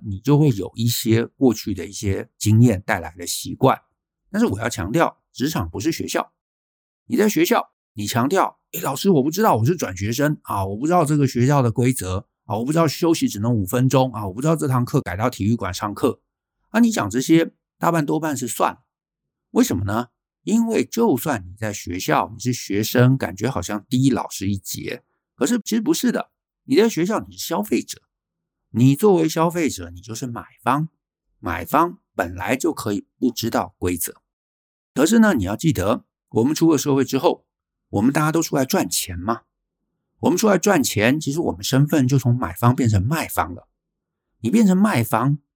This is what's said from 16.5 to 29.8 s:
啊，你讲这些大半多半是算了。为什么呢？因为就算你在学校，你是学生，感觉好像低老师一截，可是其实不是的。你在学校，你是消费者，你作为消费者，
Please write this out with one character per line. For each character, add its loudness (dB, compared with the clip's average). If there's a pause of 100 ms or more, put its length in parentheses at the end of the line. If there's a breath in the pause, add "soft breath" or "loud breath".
啊， 2
你 4
讲 -2
这 -2
些 4 (240)
大 2
半 0
多 0
半 -4
是 -6
算 -2
了。 -20 (640)
为 4
什 0
么 -4
呢？ -4 (340)
因 0
为 0
就 0
算 -6
你 -18
在 -6
学 -8
校， -2
你 -16
是 -4
学 -2
生， 4
感 -6
觉 -4
好 -6
像 -8
低 2
老 0
师 -6
一 -2
截， -10 (300)
可 -4
是 0
其 -6
实 0
不 0
是 0
的。 -4 (340)
你 0
在 6
学 -2
校， -2
你 -20
是 -10
消 -4
费 -2
者， -14 (720)
你 4
作 4
为 2
消 0
费 -2
者， -10